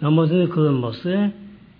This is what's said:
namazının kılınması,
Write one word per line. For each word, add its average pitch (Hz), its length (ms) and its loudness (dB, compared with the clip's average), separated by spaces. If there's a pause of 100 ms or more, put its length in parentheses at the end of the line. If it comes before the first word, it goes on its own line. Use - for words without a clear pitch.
namazının 160 480 2
kılınması, 156 840 0 (480)